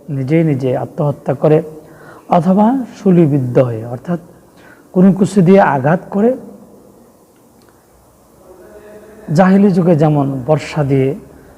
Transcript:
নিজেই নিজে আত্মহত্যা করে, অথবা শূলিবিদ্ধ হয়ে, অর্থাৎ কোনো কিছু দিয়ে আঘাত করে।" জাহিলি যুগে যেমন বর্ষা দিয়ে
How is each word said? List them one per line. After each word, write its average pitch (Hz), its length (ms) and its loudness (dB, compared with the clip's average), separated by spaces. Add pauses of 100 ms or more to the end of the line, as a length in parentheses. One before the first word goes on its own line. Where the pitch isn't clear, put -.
নিজেই 143 360 -2
নিজে 131 320 -2
আত্মহত্যা 143 580 -6
করে, 156 280 2 (680)
অথবা 190 500 2 (240)
শূলিবিদ্ধ 147 560 2
হয়ে, 117 280 -2
অর্থাৎ 127 340 -10 (720)
কোনো 185 200 4
কিছু 196 300 0
দিয়ে 190 180 6
আঘাত 147 400 0 (100)
করে।" 226 260 -2 (3000)
জাহিলি 196 360 2
যুগে 175 260 0
যেমন 139 500 -2
বর্ষা 151 380 -4
দিয়ে 135 300 -2 (440)